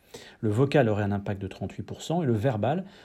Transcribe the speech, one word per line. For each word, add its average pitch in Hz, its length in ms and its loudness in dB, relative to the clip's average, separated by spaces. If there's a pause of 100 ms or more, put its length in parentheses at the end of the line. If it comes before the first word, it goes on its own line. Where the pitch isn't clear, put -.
(400)
Le 113 80 0
vocal 131 400 4
aurait 104 160 2
un 101 80 0
impact 101 280 -4
de 95 60 -6
trente-huit - 360 -8
pour - 200 -10
cent 170 200 0
et 151 40 0
le 120 60 2
verbal, 117 520 0 (200)